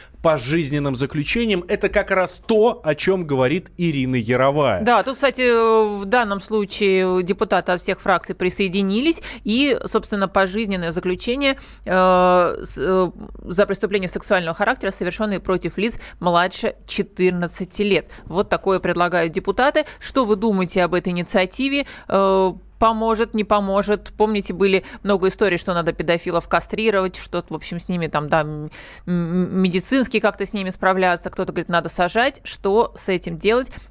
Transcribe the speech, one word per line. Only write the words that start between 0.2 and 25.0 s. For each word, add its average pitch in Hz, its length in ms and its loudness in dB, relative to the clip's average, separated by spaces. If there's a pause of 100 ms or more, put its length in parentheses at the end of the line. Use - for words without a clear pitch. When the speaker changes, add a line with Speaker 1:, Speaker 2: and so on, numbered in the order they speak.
Speaker 1:
пожизненным 143 720 0
заключением. 175 720 -2
Это 202 220 -2
как 196 220 -2
раз 185 360 0
то, 220 380 2
о 151 100 0
чём 190 320 0
говорит 139 520 0
Ирина 139 380 0
Яровая. 127 680 2
Speaker 2:
Да, 214 200 4
тут, 262 120 -4
кстати, 262 280 0 (560)
в 196 60 -8
данном 202 360 0
случае 190 840 0
депутаты 190 500 0
от 175 80 0
всех - 200 -4
фракций 185 340 0
присоединились, 196 880 0 (220)
и, 254 420 2
собственно, 202 420 -2
пожизненное 190 640 0
заключение, 240 680 -2 (280)
э, 180 680 4 (100)
с-, - 140 -12
э, 185 320 2 (340)
за 190 220 2
преступления 190 420 -2
сексуального 175 460 -2
характера, 214 360 -2
совершённые 190 500 -4
против 180 380 -2
лиц 220 200 -2 (220)
младше 180 540 0 (140)
четырнадцати 180 960 -2
лет. 196 280 0 (140)
Вот 196 240 -2
такое 185 320 0
предлагают 175 520 0
депутаты. 247 520 0 (160)
Что - 240 0
вы 208 100 2
думаете 190 480 0
об 170 120 0
этой 180 160 0
инициативе? 196 760 -2 (220)
Э, 190 440 2 (280)
поможет, 226 540 0
не 214 100 0
поможет? 202 720 0
Помните, 214 360 0
были 190 320 2 (200)